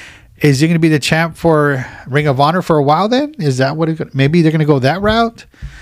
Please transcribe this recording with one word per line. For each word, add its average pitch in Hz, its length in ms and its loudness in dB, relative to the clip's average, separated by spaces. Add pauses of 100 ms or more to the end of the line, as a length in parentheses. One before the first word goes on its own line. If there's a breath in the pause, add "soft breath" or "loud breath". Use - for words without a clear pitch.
(380 loud breath)
is 139 220 2
he 160 60 2
gonna 170 140 2
be 165 80 2
the 156 100 2
champ 160 380 -2
for 147 500 0 (220 loud breath)
Ring 143 180 -2
of 135 140 0
Honor 160 220 0
for 165 160 0
a 143 40 2
while 156 260 0
then? 285 300 -2
Is 143 200 -2
that 135 180 -2
what 160 120 -2
it, 160 260 -6
maybe 143 280 2
they're 156 100 2
gonna 156 120 0
go 147 160 2
that 147 220 0
route? 226 440 -2 (360 loud breath)